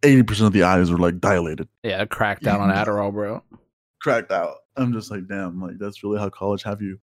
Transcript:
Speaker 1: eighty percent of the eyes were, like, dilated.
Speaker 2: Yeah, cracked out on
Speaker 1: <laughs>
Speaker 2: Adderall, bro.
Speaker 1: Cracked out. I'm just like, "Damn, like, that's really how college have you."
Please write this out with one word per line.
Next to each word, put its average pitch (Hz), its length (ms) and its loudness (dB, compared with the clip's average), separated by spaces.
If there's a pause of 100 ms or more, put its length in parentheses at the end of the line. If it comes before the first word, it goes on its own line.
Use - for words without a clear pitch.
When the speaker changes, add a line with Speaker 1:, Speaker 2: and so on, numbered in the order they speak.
Speaker 1:
eighty 135 200 8
percent 107 240 2
of 98 40 4
the 95 120 4
eyes 90 260 4
were, 87 80 2
like, 87 220 0
dilated. 85 480 0 (160)
Speaker 2:
Yeah, 101 220 -4
cracked 104 420 -4
out 101 120 0
on 98 100 2
Speaker 1:
<laughs> 95 40 0
Speaker 2:
Adderall, 104 380 -2
bro. 104 320 -6 (560)
Speaker 1:
Cracked 117 320 -2
out. 87 240 -4 (200)
I'm 127 160 0
just 107 200 -8
like, 95 160 -10
"Damn, 95 340 -8
like, 87 160 -12
that's 101 240 -10
really 104 160 -4
how 104 100 -4
college 98 360 -6
have 104 180 -8
you." 95 240 -10